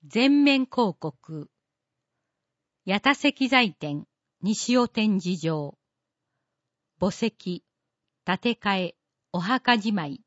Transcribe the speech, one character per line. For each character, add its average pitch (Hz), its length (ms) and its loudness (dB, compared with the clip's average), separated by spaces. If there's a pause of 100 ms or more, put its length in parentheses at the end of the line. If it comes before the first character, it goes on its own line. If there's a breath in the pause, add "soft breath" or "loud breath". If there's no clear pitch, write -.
全 277 380 4
面 269 240 4
広 214 320 0
告。 156 500 -12 (1400)
矢 196 160 -2
田 277 120 4
石 269 340 0
材 240 260 2
店、 147 320 -8 (380)
西 220 340 0
尾 240 100 2
展 214 320 0
示 170 220 -4
場。 156 340 -4 (1200)
墓 185 100 0
石、 185 540 -6 (640)
建 185 120 -2
て 240 160 -2
替 196 260 -2 (100)
え、 - 60 -16 (360)
お 175 80 -4
墓 240 400 0
じ 214 120 -2
ま 175 140 -2
い。 139 220 -8